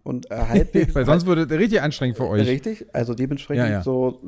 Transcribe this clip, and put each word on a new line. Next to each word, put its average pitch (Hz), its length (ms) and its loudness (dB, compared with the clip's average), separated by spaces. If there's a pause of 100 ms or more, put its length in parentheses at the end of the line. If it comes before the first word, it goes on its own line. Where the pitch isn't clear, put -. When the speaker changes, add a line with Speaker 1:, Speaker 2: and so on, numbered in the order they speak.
Speaker 1:
und 123 240 -8
Speaker 2:
<laughs> - 40 -20
Speaker 1:
erhalten. - 640 2
Speaker 2:
Weil 127 120 2
sonst 170 180 4
würde 165 220 2
der 156 120 0
richtig 202 220 2
anstrengend 135 380 -2
für 127 100 -2
euch. 104 180 2
Speaker 1:
Richtig, 139 480 -4
also 120 200 -2
dementsprechend 131 500 -2
Speaker 2:
Ja, 110 80 0
ja. 98 100 -2
Speaker 1:
so, 127 460 -2